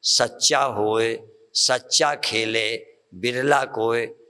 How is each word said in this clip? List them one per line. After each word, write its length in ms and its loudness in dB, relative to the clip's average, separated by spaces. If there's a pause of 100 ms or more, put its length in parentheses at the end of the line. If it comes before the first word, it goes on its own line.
सच्चा 580 0
होए, 600 0 (340)
सच्चा 640 0
खेले 600 -2 (360)
बिरला 520 0
कोय।" 400 -2 (240)